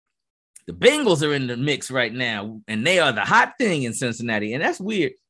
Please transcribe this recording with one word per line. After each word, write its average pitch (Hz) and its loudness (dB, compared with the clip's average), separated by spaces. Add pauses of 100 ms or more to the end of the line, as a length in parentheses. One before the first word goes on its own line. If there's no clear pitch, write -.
(640)
The 82 -12
Bengals 185 4
are 147 2
in 135 -2
the 120 -4
mix 135 -2
right 120 -2
now, 113 -6
and 110 -2
they 180 4
are 147 4
the 104 -2
hot 240 2
thing 180 0
in 117 -4
Cincinnati. 113 -2
And 147 -4
that's 302 -2
weird. 190 -2 (160)